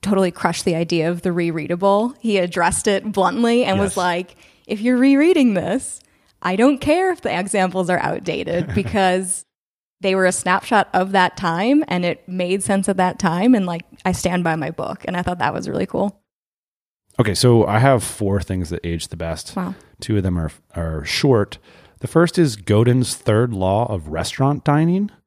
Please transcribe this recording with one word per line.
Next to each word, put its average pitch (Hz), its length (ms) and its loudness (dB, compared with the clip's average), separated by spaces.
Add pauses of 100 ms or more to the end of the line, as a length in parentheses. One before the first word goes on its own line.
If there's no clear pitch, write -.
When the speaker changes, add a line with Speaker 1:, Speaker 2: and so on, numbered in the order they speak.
Speaker 1:
totally 190 300 2
crushed - 340 -4
the 175 120 0
idea 165 340 0
of 175 120 -6
the 185 80 -2
rereadable. 175 880 0
He 208 180 0
addressed 175 480 0
it 208 240 0
bluntly 233 540 2
and 196 160 0
was 196 100 0
Speaker 2:
Yes. - 60 -8
Speaker 1:
like, 180 400 -2 (320)
If 202 140 -6
you're 247 160 2
rereading 277 560 4
this, 190 440 -4 (440)
I 180 120 -2
don't 254 240 4
care 349 320 2
if 330 120 -6
the 175 140 -4
examples 185 520 -2
are 180 100 0
outdated 175 720 -4
Speaker 2:
<laughs> - 60 -8
Speaker 1:
because 185 720 0 (540)
they 190 140 0
were 190 120 2
a 185 60 4
snapshot - 600 0
of 190 200 0
that 185 240 2
time, 202 520 0
and 180 160 -2
it - 240 -6
made 185 340 -2
sense 196 260 0
at 190 100 0
that 185 200 0
time. 190 360 2
And, 190 120 0
like, 170 180 -8 (200)
I 185 80 0
stand 180 320 -2
by 160 120 0
my 160 140 -6
book, - 360 -10
and 185 100 -6
I 180 60 -4
thought 180 160 -4
that - 160 0
was - 140 -6
really - 180 -4
cool. - 340 -4 (1000)
Speaker 2:
Okay, 110 140 2
so 117 320 4
I 104 140 2
have 131 240 4
four 98 360 -2
things 90 300 -4
that 85 140 -6
aged 85 260 -6
the 85 60 -12
best. 82 400 -8
Speaker 1:
Wow. 185 180 -6 (260)
Speaker 2:
Two 110 160 -2
of 98 60 0
them 90 160 0
are, 80 140 -4 (240)
are 80 280 -6
short. 120 540 0 (400)
The - 80 -10
first 165 320 2
is 147 160 2
Godin's 117 640 2
third 117 360 0
law 98 340 0
of 82 220 -6
restaurant 135 540 -2
dining 170 480 0 (160)